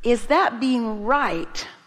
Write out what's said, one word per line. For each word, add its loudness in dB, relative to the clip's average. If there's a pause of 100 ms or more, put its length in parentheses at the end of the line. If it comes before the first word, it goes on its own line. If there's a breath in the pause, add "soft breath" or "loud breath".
Is 2
that 2
being -2
right -2 (200)